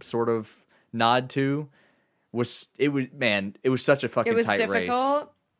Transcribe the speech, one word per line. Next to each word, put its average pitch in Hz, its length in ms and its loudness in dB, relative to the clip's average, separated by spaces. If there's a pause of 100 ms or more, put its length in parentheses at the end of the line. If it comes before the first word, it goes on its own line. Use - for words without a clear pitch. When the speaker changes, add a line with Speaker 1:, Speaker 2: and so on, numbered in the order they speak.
Speaker 1:
sort 117 280 -2
of 113 360 -6 (280)
nod 120 380 2
to 139 360 -2 (640)
was, - 460 -2
it 143 120 2
was, 139 240 0
man, 104 500 0
it 131 60 2
was 131 140 0
such 139 200 4
a 120 60 -4
fucking 127 240 -2
Speaker 2:
It - 20 0
was 226 100 2
Speaker 1:
tight 214 220 2
race. 190 220 -2
Speaker 2:
difficult? 277 420 0 (280)